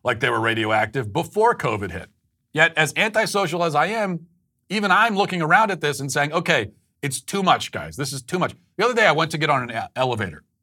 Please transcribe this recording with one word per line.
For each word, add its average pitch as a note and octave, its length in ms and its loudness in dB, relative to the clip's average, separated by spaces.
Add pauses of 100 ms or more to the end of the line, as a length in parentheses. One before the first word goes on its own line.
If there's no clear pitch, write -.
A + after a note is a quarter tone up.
like A#2+ 160 -2
they B2+ 100 0
were A#2 80 0
radioactive A2 760 0
before G#3 460 2
covid G#2 320 -4
hit. E2+ 200 -12 (420)
Yet, D#3+ 240 4
as D#3 200 2
antisocial G3 680 0
as E3 100 -2
I D3 120 4
am, G3 420 -4 (400)
even G3+ 240 0
I'm G#3 240 4
looking F#3 260 0
around F#3+ 300 4
at D#3+ 80 -6
this C#3+ 180 -2
and C3+ 140 -6
saying, D3 200 0
"Okay, D#3+ 380 0 (320)
it's C#3 180 -6
too G3 220 -6
much, D3+ 300 2
guys. E2+ 240 -10
This C#3 160 -6
is C3 100 -10
too F3+ 160 -6
much." D3 160 -2 (220)
The F#3+ 80 0
other B3 100 2
day, A3 100 4
I F#3 60 8
went D#3 220 2
to E3 60 -4
get D3+ 120 0
on B2+ 180 0
an A#2 80 -8
e-, G#2 200 -6
elevator, A2+ 480 -2 (180)